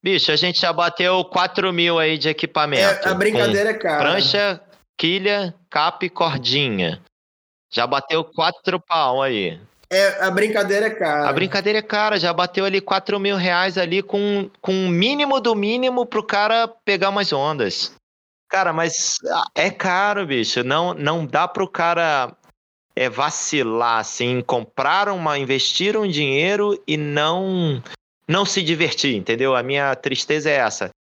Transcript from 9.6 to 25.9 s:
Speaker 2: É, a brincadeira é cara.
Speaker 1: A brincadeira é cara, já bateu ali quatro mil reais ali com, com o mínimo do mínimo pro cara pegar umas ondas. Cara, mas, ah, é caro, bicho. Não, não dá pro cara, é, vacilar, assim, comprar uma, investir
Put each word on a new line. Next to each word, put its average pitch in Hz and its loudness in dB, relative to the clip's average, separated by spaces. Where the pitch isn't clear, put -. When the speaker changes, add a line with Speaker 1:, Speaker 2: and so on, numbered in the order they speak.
Speaker 2:
É, 190 2
a 190 2
brincadeira 202 0
é - 0
cara. 147 0
Speaker 1:
A - 0
brincadeira 190 0
é 208 -2
cara, 208 0
já 170 0
bateu 180 0
ali 190 0
quatro 196 -2
mil 196 0
reais 180 0
ali 180 0
com, 202 -2
com 190 0
o 180 0
mínimo 269 2
do 226 2
mínimo 247 0
pro 233 -4
cara 220 2
pegar 196 2
umas 196 0
ondas. 139 -2
Cara, 190 2
mas, 160 -2
ah, 165 -2
é 175 2
caro, 196 -2
bicho. 123 0
Não, 156 0
não 156 -2
dá 151 0
pro 180 -2
cara, 165 0
é, 127 0
vacilar, 117 0
assim, 123 -2
comprar 135 0
uma, 160 -2
investir 139 0